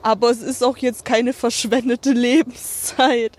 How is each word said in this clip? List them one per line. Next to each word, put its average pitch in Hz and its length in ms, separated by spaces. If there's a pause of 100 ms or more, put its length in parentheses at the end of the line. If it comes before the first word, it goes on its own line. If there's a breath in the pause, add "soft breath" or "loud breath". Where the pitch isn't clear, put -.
aber 226 280
es 233 120
ist 254 200
auch 247 140
jetzt 247 280
keine 240 280
verschwendete 240 800
<laughs> - 0
Lebenszeit. 240 1300